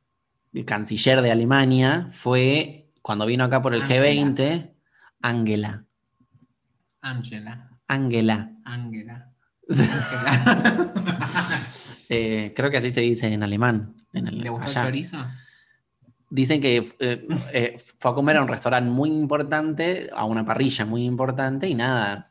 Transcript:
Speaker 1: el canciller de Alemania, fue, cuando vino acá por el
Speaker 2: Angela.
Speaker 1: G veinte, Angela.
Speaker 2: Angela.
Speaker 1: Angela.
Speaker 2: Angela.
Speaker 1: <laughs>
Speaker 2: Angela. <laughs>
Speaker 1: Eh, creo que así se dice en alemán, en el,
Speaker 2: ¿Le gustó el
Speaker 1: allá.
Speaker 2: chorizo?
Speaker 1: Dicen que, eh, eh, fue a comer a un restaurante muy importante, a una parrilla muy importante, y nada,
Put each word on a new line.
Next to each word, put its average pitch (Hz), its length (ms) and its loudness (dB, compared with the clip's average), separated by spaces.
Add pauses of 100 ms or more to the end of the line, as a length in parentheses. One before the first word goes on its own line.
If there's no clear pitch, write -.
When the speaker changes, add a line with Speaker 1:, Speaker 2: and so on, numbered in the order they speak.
(520)
Speaker 1:
el - 100 -8
canciller 110 580 2
de 123 100 4
Alemania, 131 800 4
fue, 131 800 0 (100)
cuando 107 240 -2
vino 123 180 2
acá 127 180 2
por 127 140 0
el 113 60 0
Speaker 2:
Angela. 127 180 2
Speaker 1:
G 135 40 6
veinte, 143 680 0 (480)
Angela. 107 600 -2 (1160)
Speaker 2:
Angela. 117 720 -10 (180)
Speaker 1:
Angela. 117 600 0 (120)
Speaker 2:
Angela. 120 680 -12 (360)
Speaker 1:
<laughs> - 0 -
Speaker 2:
Angela. 175 2000 0
<laughs> - 40 -16 (420)
Speaker 1:
Eh, 110 400 -2
creo 135 160 0
que 139 60 -2
así 123 160 0
se 123 80 -2
dice 117 320 2
en 104 100 0
alemán, 107 540 0 (160)
en - 160 -6
el, 107 140 -8
Speaker 2:
¿Le 120 80 -6
gustó 120 200 -6
el - 80 -4
Speaker 1:
allá. 123 80 0
Speaker 2:
chorizo? 139 400 -6 (1040)
Speaker 1:
Dicen 135 320 2
que, 127 160 4 (220)
eh, 120 280 -2 (260)
eh, 120 240 0 (220)
fue 127 120 2
a - 20 -2
comer 143 220 4
a 147 60 6
un 127 80 0
restaurante 123 420 0
muy 139 180 2
importante, 156 1040 -2
a 117 120 -4
una 110 200 -2
parrilla 117 400 0
muy 117 200 -2
importante, 131 640 -2
y 165 40 -2
nada, 113 580 -2